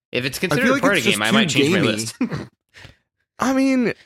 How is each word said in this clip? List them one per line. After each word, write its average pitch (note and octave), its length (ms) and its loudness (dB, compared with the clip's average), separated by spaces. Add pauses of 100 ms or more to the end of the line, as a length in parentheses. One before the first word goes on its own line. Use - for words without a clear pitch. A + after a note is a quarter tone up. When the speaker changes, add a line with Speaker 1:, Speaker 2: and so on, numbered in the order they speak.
(140)
Speaker 1:
if B2 100 -4
it's C3+ 140 -6
Speaker 2:
I - 40 -8
feel F#3 100 -2
Speaker 1:
considered B3 200 2
Speaker 2:
like C4+ 80 0
Speaker 1:
a - 60 -2
party G3 140 2
Speaker 2:
it's A2+ 60 -2
just G#2+ 120 2
Speaker 1:
game, G#2 40 -2
I G#2+ 60 0
Speaker 2:
too A2+ 60 0
Speaker 1:
might G3+ 160 4
change C3+ 220 2
my - 80 2
Speaker 2:
gamey. - 80 2
Speaker 1:
list. G#2+ 320 -4
<laughs> G3 300 -4 (920)
Speaker 3:
I C4 140 0
mean, C4 340 2
Speaker 1:
I'm - 60 -2 (120)